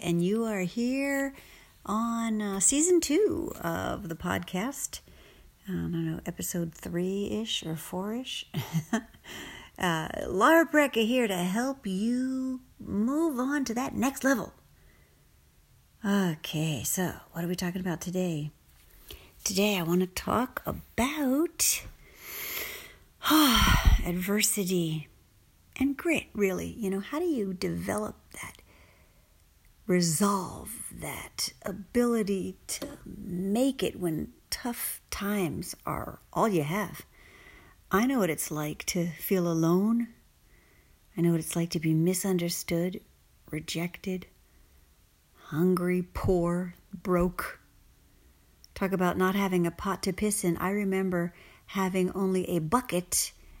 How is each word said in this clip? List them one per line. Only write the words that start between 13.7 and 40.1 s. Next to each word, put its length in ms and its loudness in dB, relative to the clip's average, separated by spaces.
that 220 -2
next 280 0
level. 300 2
Okay, 760 0
so 300 -2
what 120 -6
are 40 -2
we 80 -2
talking 260 -4
about 180 -4
today? 520 -2
Today 340 2
I 60 0
want 180 4
to 60 2
talk 580 -2
about 1160 0
<sighs> 80 2
adversity 1000 0
and 180 2
grit, 360 0
really. 440 -2
You 120 -2
know, 100 -2
how 200 -6
do 60 -2
you 280 -2
develop 600 -4
that 280 -14
resolve, 800 0
that 600 -8
ability 920 0
to 200 -8
make 760 -2
it 180 -2
when 340 -4
tough 580 -6
times 640 -4
are 340 -4
all 160 4
you 160 2
have? 380 -4
I 120 4
know 100 2
what 140 4
it's 180 -4
like 380 -4
to 200 0
feel 280 2
alone. 600 4